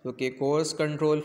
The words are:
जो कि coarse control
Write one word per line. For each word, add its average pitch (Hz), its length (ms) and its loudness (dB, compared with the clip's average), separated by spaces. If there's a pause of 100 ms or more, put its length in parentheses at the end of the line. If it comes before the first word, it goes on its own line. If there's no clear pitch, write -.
जो 127 60 -4
कि 127 320 -4
coarse 151 380 2
control 151 440 2